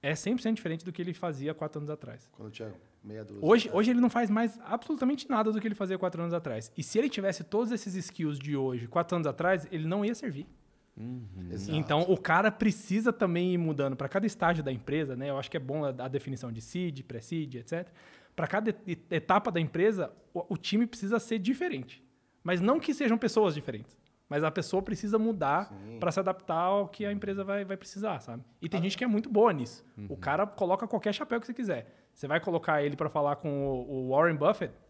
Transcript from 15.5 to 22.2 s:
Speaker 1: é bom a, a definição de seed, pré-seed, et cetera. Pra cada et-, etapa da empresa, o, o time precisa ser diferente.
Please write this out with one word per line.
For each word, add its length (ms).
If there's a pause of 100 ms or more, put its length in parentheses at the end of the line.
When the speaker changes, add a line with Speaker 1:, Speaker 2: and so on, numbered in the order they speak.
Speaker 1:
é 40
bom 260
a, 40
a 200
definição 420
de 100
seed, 420
pré-seed, 520
et 140
cetera. 240 (420)
Pra 120
cada 240 (140)
et-, 140 (100)
etapa 400
da 120
empresa, 500 (220)
o, 200
o 40
time 280
precisa 340
ser 200
diferente. 640 (400)